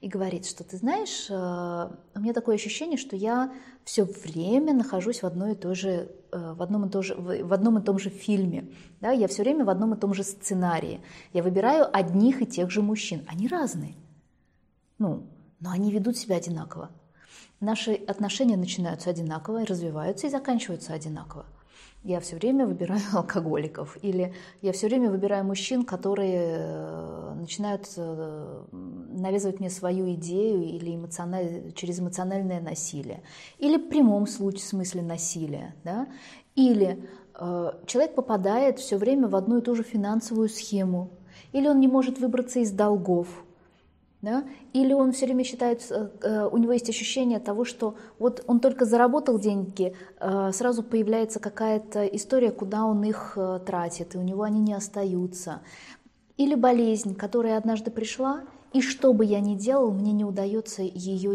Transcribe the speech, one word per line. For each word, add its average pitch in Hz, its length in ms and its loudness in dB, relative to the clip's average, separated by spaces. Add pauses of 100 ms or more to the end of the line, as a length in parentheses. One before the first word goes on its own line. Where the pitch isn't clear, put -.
и 202 80 -10
говорит, 185 360 -4
что: - 180 -12
"Ты 185 140 -14
знаешь, 339 520 -2
э, 175 600 -4 (260)
у 202 40 -6
меня 226 140 0
такое 233 220 2
ощущение, 277 420 -4
что - 180 -8
я 240 380 -2 (320)
все 208 200 2
время 190 680 0
нахожусь 220 480 0
в 190 40 -4
одной 185 280 -2
и - 20 -2
той 185 200 -4
же, 185 340 -2 (220)
э, 165 220 -8
в 175 80 -8
одном 196 240 0
и 180 40 -2
том 190 140 -2
же, 190 120 -4
в, 180 280 -4
в 175 100 0
одном 214 240 4
и 196 60 2
том 196 160 2
же 196 100 -6
фильме, 190 560 -2 (340)
да, 262 120 -2
я 226 160 4
все 202 160 -2
время 285 200 2
в 202 60 2
одном 214 240 2
и 214 40 -2
том 196 160 0
же 190 100 -2
сценарии, 175 760 -2 (340)
я 170 100 2
выбираю 214 520 4
одних 202 460 4
и 220 60 2
тех 180 240 -2
же 208 100 0
мужчин, 208 460 -2
они 185 200 -4
разные, 180 460 -4 (1040)
ну, 185 240 -2 (360)
но 170 100 -10
они 196 220 0
ведут 220 260 0
себя 190 200 -2
одинаково". 165 520 -8 (720)
Наши 214 320 -2
отношения 202 640 0
начинаются 175 540 -4
одинаково, 170 540 -4
развиваются 170 640 -4
и - 40 0
заканчиваются 240 640 -4
одинаково. 156 520 -12 (580)
Я 180 160 -4
все 175 180 -12
время 254 280 2
выбираю 185 360 -2
<laughs> 202 120 -4
алкоголиков, 156 880 -2
или 185 320 -2 (300)
я 190 80 0
все 185 160 -2
время 240 240 4
выбираю 196 340 0
мужчин, 196 380 -2
которые, 185 720 0
э, 160 800 -8
начинают, 196 600 -6
э, 156 760 -10
навязывать 190 880 -4
мне 185 100 -6
свою 180 460 -2
идею 180 480 0
или 165 320 -6
эмоциональ-, 170 800 -6
через 175 260 -6
эмоциональное 185 600 -4
насилие, 151 600 -8 (380)
или 302 180 4
в - 120 -2
прямом 208 360 6
случае, 196 360 -4
в - 40 -10
смысле 180 380 -4
насилия, 160 800 -6
да? 214 240 -4 (480)
Или, 214 420 6 (420)
э, 175 320 -2 (140)
человек 311 300 2
попадает 233 640 2
все - 180 -2
время 247 300 4
в 190 80 0
одну 226 220 4
и 233 40 4
ту 240 140 0
же 226 80 0
финансовую 220 640 0
схему, 185 600 -2 (440)
или 277 160 4
он 269 100 8
не 269 80 8
может 254 320 4
выбраться 247 400 0
из 220 120 2
долгов, 190 560 2 (920)
да? 233 220 -2 (300)
Или 269 200 6
он 262 180 6
все 262 140 0
время 247 180 2
считает, 240 460 -2
э, 208 200 -2 (120)
э, 214 300 0
у 233 60 2
него 233 160 6
есть 233 160 0
ощущение 233 500 0
того, 214 260 -2
что 214 300 -4 (240)
вот 240 280 0
он 240 120 4
только 262 260 4
заработал 240 540 4
деньги, 190 540 0 (260)
э, 196 340 0
сразу 233 300 0
появляется 220 560 0
какая-то 214 680 -2
история, 220 460 2
куда 214 340 -2
он 214 180 2
их, 214 340 -2
э, 185 280 -2
тратит, 175 500 -4
и - 20 -4
у 180 40 -2
него 190 220 -2
они 214 160 2
не 214 140 4
остаются. 180 880 -4 (760)
Или 277 180 4
болезнь, 226 600 4
которая 220 420 0
однажды 220 340 -2
пришла, 262 500 -4 (320)
и 269 80 6
что - 320 4
бы 220 120 6
я 208 140 2
ни 208 160 0
делал, 233 360 2
мне 202 200 0
не 208 140 2
удается 196 580 -2
ее 185 520 -2